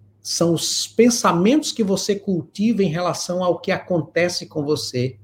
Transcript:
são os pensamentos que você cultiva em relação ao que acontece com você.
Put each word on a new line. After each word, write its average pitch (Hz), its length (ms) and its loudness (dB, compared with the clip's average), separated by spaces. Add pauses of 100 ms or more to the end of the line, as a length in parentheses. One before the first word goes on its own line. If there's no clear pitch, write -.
(220)
são 170 340 0
os - 320 -4
pensamentos 226 840 4
que - 120 -2
você 190 320 0
cultiva 196 640 -2
em 190 60 2
relação 175 560 -2
ao 175 160 2
que - 100 -4
acontece 175 760 -2
com 151 180 -6
você. 131 600 -2